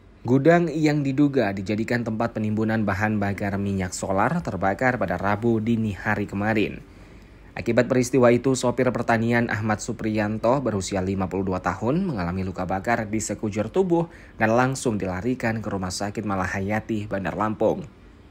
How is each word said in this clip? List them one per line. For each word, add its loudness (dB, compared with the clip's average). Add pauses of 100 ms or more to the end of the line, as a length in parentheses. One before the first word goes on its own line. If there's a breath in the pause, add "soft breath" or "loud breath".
(220)
Gudang 6
yang 2
diduga 2
dijadikan -2
tempat -2
penimbunan 0
bahan 0
bakar -2
minyak -2
solar 0 (160)
terbakar 0
pada -2
Rabu 0
dini 0
hari -2
kemarin. 0 (800 loud breath)
Akibat 2
peristiwa 6
itu, 4
sopir 0
pertanian 2
Ahmad -2
Supriyanto 0
berusia -2
lima -2
puluh -2
dua 0
tahun -2
mengalami -4
luka -6
bakar -2
di -2
sekujur -4
tubuh 2 (320 loud breath)
dan 4
langsung 0
dilarikan -2
ke -8
Rumah -4
Sakit -6
Malahayati, -2
Bandar -4
Lampung. 0 (400)